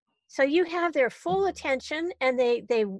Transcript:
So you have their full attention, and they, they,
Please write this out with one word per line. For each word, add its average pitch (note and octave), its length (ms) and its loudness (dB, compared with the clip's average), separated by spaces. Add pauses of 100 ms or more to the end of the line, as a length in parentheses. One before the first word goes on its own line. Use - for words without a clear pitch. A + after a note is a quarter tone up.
(280)
So - 140 -2
you D#4 220 4
have E4+ 300 -2
their B3+ 160 2
full F#4+ 360 -2
attention, D#4+ 720 -4
and B3+ 180 2
they, A#3+ 240 2
they, A3 240 0 (140)